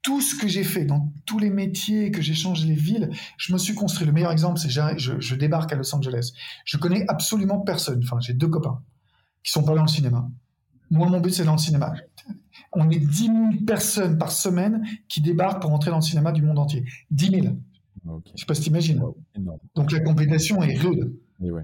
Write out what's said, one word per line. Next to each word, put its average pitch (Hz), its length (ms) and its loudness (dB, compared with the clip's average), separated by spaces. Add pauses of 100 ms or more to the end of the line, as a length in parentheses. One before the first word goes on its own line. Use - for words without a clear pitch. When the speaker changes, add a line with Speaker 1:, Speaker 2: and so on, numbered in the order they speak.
Speaker 1:
Tout 277 180 -2
ce - 140 -2
que 214 140 -4
j'ai 185 160 -2
fait 175 200 -2
dans 143 280 -2 (120)
tous 220 140 -4
les 208 120 2
métiers, 196 600 -2
que 175 100 -2
j'ai 156 140 -2
changé 160 320 -2
les 156 80 2
villes, 175 360 0 (260)
je - 160 -4
me 185 60 2
suis 185 180 -2
construit. 185 280 -2
Le 151 80 4
meilleur 170 200 2
exemple, 165 260 2
c'est, 156 100 -2
j'ai, 131 140 0 (140)
je, 123 240 -4
je 131 160 -4
débarque 156 360 0
à 147 40 -2
Los 135 180 -4
Angeles. 127 380 -2 (320)
Je - 140 -6
connais 190 280 0
absolument 196 540 0
personne. 143 420 -2
Enfin, 120 160 -2
j'ai 120 160 -4
deux 143 140 2
copains 156 340 -2 (600)
qui - 80 -6
sont 156 100 2
pas 156 140 4
dans 160 60 4
le 151 60 4
cinéma. 120 400 0 (640)
Moi, 165 180 4
mon 180 120 2
but, 180 120 0
c'est 185 120 0
dans 156 80 4
le 156 60 4
cinéma. 156 360 0 (800)
On 160 160 4
est 160 80 4
dix 156 320 2
mille 220 340 2
personnes 196 540 0
par - 140 -2
semaine 202 500 0 (260)
qui - 120 -4
débarquent 180 420 0
pour 156 100 2
entrer 147 180 2
dans 165 80 0
le 156 40 2
cinéma 160 300 2
du 156 100 2
monde 151 160 2
entier. 135 260 0 (260)
Dix 156 200 2
mille. 185 260 2 (500)
Speaker 2:
Ok. 80 180 -12 (100)
Speaker 1:
Je - 60 -16
sais - 60 -12
pas 156 80 0
si 143 80 -2
t'imagines. 156 360 2
Speaker 2:
Wow, 120 180 -2 (200)
énorme. 90 220 -6 (180)
Speaker 1:
Donc, 147 160 2
la 156 80 2
compétition 156 640 2
est 131 140 0
rude. 131 380 0 (280)
Speaker 2:
Et 90 80 -4
ouais. 82 140 -6